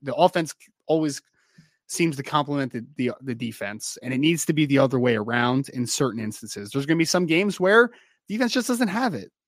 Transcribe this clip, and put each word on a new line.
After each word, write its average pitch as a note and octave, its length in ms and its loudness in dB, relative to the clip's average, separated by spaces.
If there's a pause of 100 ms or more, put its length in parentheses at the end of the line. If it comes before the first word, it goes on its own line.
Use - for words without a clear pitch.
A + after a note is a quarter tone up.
the C3+ 140 -6
offense E3+ 380 2 (340)
always D#3 340 0 (680)
seems E3 300 -2
to C3+ 60 -6
complement C#3+ 500 -2
the, A#2 120 -8 (120)
the, B2 140 0 (100)
the B2+ 140 -6
defense, G#2+ 680 -8
and B2 100 -6
it C3 40 0
needs D#3 280 2
to E3+ 60 0
be D3+ 140 2
the C3+ 140 4
other C3 200 4
way A#2+ 160 2
around A#2+ 540 0
in B2 180 -4
certain A#2 320 -2
instances. G#2+ 520 -10
There's C#3 140 -4
gonna D#3+ 120 2
be E3 80 2
some F3+ 220 0
games F3+ 320 0
where A3 320 4 (360)
defense A#3 240 0
just B3 160 0
doesn't A#3+ 220 2
have A3 240 -2
it, G#2 180 -8 (160)